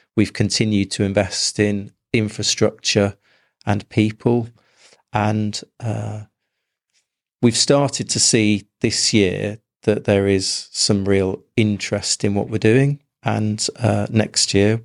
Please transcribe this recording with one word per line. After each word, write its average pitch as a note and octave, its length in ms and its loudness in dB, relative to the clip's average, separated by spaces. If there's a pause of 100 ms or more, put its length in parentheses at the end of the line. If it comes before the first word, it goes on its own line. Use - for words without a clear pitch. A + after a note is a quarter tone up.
(160)
We've G#2 160 2
continued G#2 600 0
to G#2 120 -2
invest G2 540 -2
in G#2 340 -2 (200)
infrastructure G#2+ 1040 -2 (500)
and G#2 220 -2
people. A#2 600 0 (640)
And, G#2+ 480 -2 (200)
uh, G#2+ 440 -8 (1160)
we've A#2+ 160 4
started C#3+ 540 0
to A2+ 100 -2
see G#2+ 460 2 (140)
this - 340 -2
year G2+ 440 0 (240)
that G#2+ 220 0
there G2 220 2
is G2 460 -2
some G2 340 0
real G2 360 0 (140)
interest G#2 680 -2
in G2+ 100 0
what G2+ 160 -2
we're A2 80 -4
doing. C#3 420 2 (220)
And, G#2+ 440 -2 (100)
uh, G#2 340 0
next - 420 0
year, G#2+ 320 2